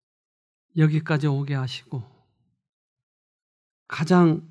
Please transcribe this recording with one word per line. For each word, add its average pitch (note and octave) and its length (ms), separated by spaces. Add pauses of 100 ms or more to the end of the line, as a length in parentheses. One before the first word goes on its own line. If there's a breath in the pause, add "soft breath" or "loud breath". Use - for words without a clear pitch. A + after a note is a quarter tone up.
(760)
여기까지 D#3 480
오게 C#3 300
하시고 C3 480 (1800)
가장 E3 640